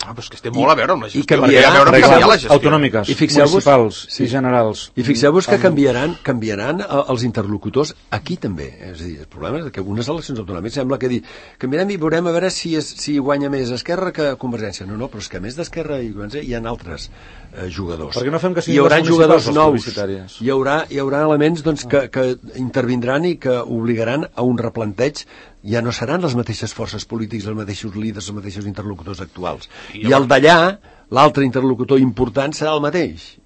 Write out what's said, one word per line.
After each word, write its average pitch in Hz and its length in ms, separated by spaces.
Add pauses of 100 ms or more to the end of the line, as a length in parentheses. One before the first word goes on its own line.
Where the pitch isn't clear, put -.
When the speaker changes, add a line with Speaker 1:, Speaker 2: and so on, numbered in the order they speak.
Speaker 1:
Ah, - 80
però 117 80
és - 80
que - 80
es - 60
té 123 100
molt 131 160
a 156 80
veure 120 160
amb 147 80
la 107 80
Speaker 2:
I - 60
Speaker 1:
gestió, 143 100 (140)
Speaker 2:
canviarà, 127 100
Speaker 1:
perquè 139 80
hi 131 80
ha 135 60
a - 20
veure 139 160
amb 127 60
Speaker 2:
per 127 80
Speaker 1:
canviar 135 160
Speaker 2:
exemple, - 100
Speaker 1:
la 214 80
gestió. 117 160
Speaker 3:
autonòmiques, 139 560
Speaker 2:
i - 80
fixeu-vos, 147 380
Speaker 3:
municipals 123 460 (120)
Speaker 2:
sí. - 80
Speaker 3:
i 131 80
generals. 123 540 (100)
Speaker 2:
I 120 140
fixeu-vos 143 420
que 202 80
Speaker 3:
Amb - 60
Speaker 2:
canviaran, 143 580
canviaran, 120 640
eh, 147 140 (100)
els 120 160
interlocutors 107 720 (180)
aquí 170 240
també. 82 300 (240)
És 80 100
a 87 60
dir, 82 160
el - 80
problema 107 340
és 135 80
que 98 80
unes 113 320
eleccions 143 300
autonòmiques 98 340
sembla 131 240
que 127 80
dir, 120 140 (340)
canviarem 156 320
i 202 80
veurem 165 320
a 165 80
veure 180 160
si 165 240
és, 147 80 (160)
si 147 160
guanya 143 320
més 131 240
Esquerra 175 400
que 151 240
Convergència. 107 480
No, 98 160
no, 139 80
però 101 160
és - 80
que 90 80
a - 0
més 120 160
d'Esquerra 156 480
i 110 80
Convergència 104 320
hi 120 80
ha 117 160
altres, 92 400 (480)
eh, 92 160
jugadors. 82 400
Speaker 3:
Per 123 140
què 151 100
no - 80
fem 185 80
que 170 80
siguin 160 160
Speaker 2:
Hi 143 80
haurà 156 160
Speaker 3:
les - 80
Speaker 2:
jugadors 160 380
Speaker 3:
municipals, - 0
les 147 100
Speaker 2:
nous. 151 380
Speaker 3:
plebiscitàries? 95 500
Speaker 2:
Hi 135 80
haurà, 139 340
hi 139 140
haurà 139 240
elements, 156 400
doncs, 147 220
que, 143 100
Speaker 3:
Ah. 131 120
Speaker 2:
que 127 280 (240)
intervindran 127 640
i 170 140
que 127 180
obligaran 117 800
a 117 80
un 123 160
replanteig. 113 640 (380)
Ja 110 200
no 120 100
seran 151 300
les 143 100
mateixes 113 400
forces 107 320
polítiques, 110 400
els 107 100
mateixos 104 400
líders, 107 320
els 104 60
mateixos 101 320
interlocutors 98 560
actuals. 85 480 (240)
Speaker 1:
I 104 60
Speaker 2:
I 107 100
Speaker 1:
llavors 135 140
Speaker 2:
el 123 40
d'allà, 165 520 (320)
l'altre 135 340
interlocutor 127 540
important 127 520
serà 156 220
el 151 80
mateix. 143 640